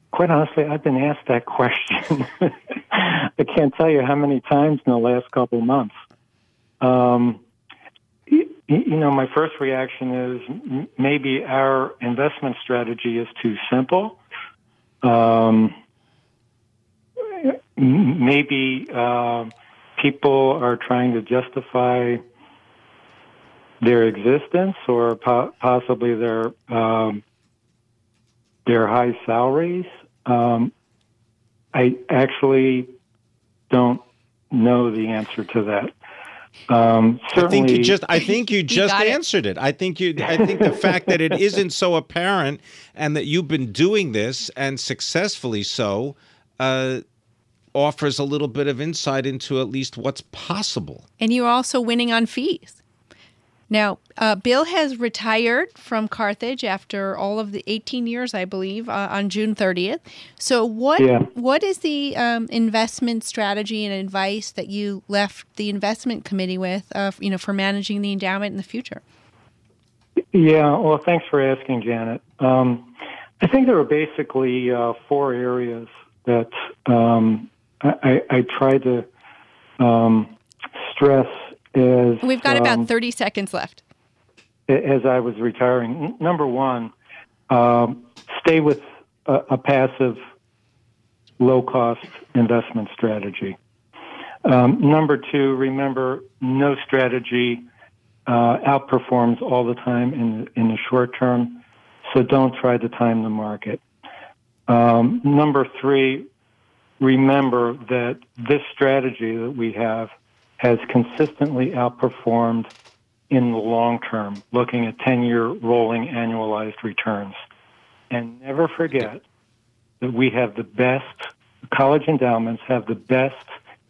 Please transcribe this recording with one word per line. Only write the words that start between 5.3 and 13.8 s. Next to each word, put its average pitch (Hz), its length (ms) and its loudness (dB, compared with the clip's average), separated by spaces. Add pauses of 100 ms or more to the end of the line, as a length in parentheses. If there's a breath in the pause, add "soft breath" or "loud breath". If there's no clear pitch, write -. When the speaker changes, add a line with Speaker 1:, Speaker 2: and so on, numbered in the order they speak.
Speaker 1:
couple 123 300 0
months. 120 340 0 (840)
Um, 123 600 4 (880 loud breath)
y-, 311 160 4 (220)
y-, 160 180 2
you 160 100 0
know, 147 140 2
my 135 240 2
first 156 240 0
reaction 131 560 -4
is 127 340 -6
m-, 147 480 -8
maybe 135 460 0
our 135 580 0
investment 123 600 -2
strategy 117 560 -4
is 117 80 -4 (160)
too 110 140 -2 (120)
simple. 175 520 0 (840 loud breath)